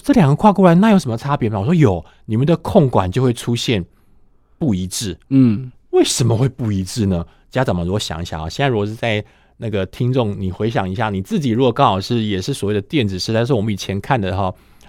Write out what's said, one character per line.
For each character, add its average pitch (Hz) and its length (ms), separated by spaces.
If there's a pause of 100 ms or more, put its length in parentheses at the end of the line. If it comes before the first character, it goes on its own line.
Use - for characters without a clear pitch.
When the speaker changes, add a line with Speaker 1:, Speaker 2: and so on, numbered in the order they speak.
Speaker 1:
：“这 285 80
两 180 160
个 147 60
跨 208 180
过 185 140
来， 170 80
那 214 160
有 196 80
什 135 100
么 113 80
差 143 180
别 127 140
吗？” 107 120
我 101 40
说 151 80
：“有， 107 320 (200)
你 110 120
们 131 80
的 165 120
控 160 300
管 95 240
就 127 120
会 127 100
出 120 220
现 113 280 (760)
不 131 160
一 90 100
致。” 92 320 (120)
Speaker 2:
嗯。 127 420 (200)
Speaker 1:
为 359 120
什 - 240
么 117 80
会 127 140
不 113 240
一 95 100
致 101 220
呢？ 87 200 (240)
家 127 140
长 131 100
们 87 120
如 87 40
果 98 80
想 82 240
一 85 40
想 80 180
啊， 80 60
现 - 120
在 139 60
如 127 80
果 101 100
是 107 80
在 110 300 (320)
那 117 140
个 95 160
听 120 260
众， 117 260
你 95 140
回 104 180
想 107 200
一 95 40
下， 107 160
你 98 120
自 214 180
己 143 120
如 117 120
果 123 80
刚 139 160
好 98 140
是， 117 220
也 101 180
是 139 120
所 104 140
谓 104 80
的 101 60
电 117 260
子 95 100
世 90 140
代， 113 140
是 135 80
我 110 80
们 110 120
以 95 40
前 98 240
看 135 180
的 92 160
哈， 95 180 (360)